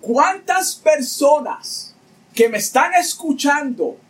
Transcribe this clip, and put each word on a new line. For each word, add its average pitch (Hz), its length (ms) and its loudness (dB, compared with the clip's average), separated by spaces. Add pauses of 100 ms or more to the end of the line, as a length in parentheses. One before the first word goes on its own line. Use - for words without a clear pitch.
¿Cuántas 359 760 0
personas 285 1160 0 (400)
que 226 160 4
me 220 80 -6
están 330 380 0
escuchando 285 1000 -2 (120)